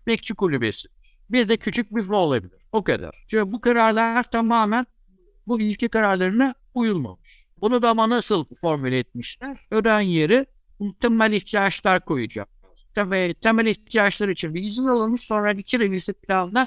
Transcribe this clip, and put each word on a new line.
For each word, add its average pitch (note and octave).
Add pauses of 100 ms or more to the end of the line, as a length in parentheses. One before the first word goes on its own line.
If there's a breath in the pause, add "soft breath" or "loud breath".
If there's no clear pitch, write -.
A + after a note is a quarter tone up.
bekçi A3+
kulübesi. C3 (420)
Bir A3+
de A3+
küçük G#3
büfe G#3
olabilir. C3+ (140)
O G#3+
kadar. F2+
Çünkü G#3
bu A#3
kararlar A3+
tamamen A3+ (600)
bu A#3
ilke G#3+
kararlarına G#3+ (200)
uyulmamış. F3+ (140)
Bunu A3+
da A#3
ama A3+
nasıl G#3+ (160)
formüle C3+
etmişler? A#3+ (120)
Öğren G#3+
yeri, F#3 (540)
temel A3
ihtiyaçlar G3
koyacak. A2 (460)
Temel, F#3
temel A3+
ihtiyaçlar G#3
için D#3+
bir F3
izin G#3+
alınmış, A#3+
sonra G#3
iki G3+
revizyon F#3+
planla F#3+